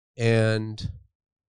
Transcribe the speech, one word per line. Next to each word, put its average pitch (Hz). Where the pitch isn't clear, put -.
And 110